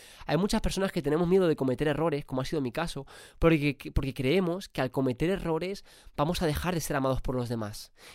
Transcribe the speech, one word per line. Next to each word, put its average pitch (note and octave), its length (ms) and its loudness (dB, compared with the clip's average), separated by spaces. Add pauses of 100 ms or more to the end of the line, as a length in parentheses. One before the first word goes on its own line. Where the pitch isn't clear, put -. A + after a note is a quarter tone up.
(260)
Hay - 100 0
muchas G3+ 260 2
personas F#3+ 300 0
que E3 120 -2
tenemos D#3 240 2
miedo F#3 200 6
de D3+ 80 4
cometer C3 320 0
errores, D3 380 0
como B2+ 160 -2
ha C3+ 40 -4
sido D#3 160 -2
mi B2 100 -2
caso, D3+ 340 -6 (320)
porque, D3 400 4 (160)
porque C3+ 220 0
creemos F3 520 0
que - 140 -4
al C3 80 0
cometer C3+ 400 0
errores F3 560 -4 (300)
vamos D3+ 260 0
a F3+ 60 2
dejar D#3+ 260 0
de D#3+ 80 0
ser - 140 -2
amados C3 260 0
por C3 140 -2
los A#2+ 140 -2
demás. A2 440 -6 (220)